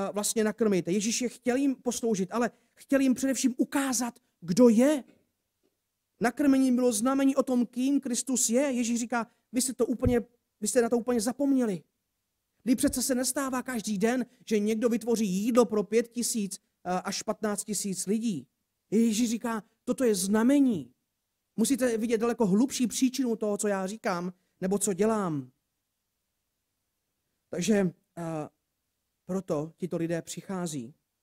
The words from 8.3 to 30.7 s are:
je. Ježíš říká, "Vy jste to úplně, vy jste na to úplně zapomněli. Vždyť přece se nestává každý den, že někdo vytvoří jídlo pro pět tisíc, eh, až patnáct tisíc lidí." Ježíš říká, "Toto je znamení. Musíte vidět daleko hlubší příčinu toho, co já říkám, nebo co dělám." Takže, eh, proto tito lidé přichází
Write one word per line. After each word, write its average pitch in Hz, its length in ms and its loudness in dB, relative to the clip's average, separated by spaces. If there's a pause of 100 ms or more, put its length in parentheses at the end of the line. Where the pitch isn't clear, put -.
je. 247 120 2
Ježíš 240 380 -2
říká, 233 260 -4 (260)
"Vy 247 100 -2
jste 254 100 -4
to 233 140 -2
úplně, 247 340 2 (400)
vy 208 80 -4
jste 240 140 2
na 233 60 2
to 240 100 2
úplně 240 220 -2
zapomněli. 247 640 0 (800)
Vždyť 240 140 2
přece 277 240 0
se 269 120 0
nestává 262 480 -2
každý 220 360 -4
den, 233 280 0 (200)
že 214 120 0
někdo 220 300 0
vytvoří 233 380 0
jídlo 220 380 2
pro 208 200 -2
pět 226 240 0
tisíc, 220 480 -6
eh, - 340 -12
až 185 320 -4
patnáct 208 420 -4
tisíc 196 420 -6
lidí." 208 400 -2 (440)
Ježíš 226 400 2
říká, 226 320 -4 (220)
"Toto 247 200 -2
je 220 100 4
znamení. 220 800 2 (640)
Musíte 226 420 0
vidět 226 200 0
daleko 233 280 0
hlubší 220 400 2
příčinu 254 500 0
toho, 208 200 -2
co 208 120 -2
já 190 180 -2
říkám, 185 460 -4 (280)
nebo 185 180 0
co 196 140 -2
dělám." 175 580 -2 (2000)
Takže, 175 240 0 (440)
eh, 160 300 -8 (800)
proto 165 480 -4
tito 175 200 -6
lidé 165 260 -2
přichází 165 720 -8 (280)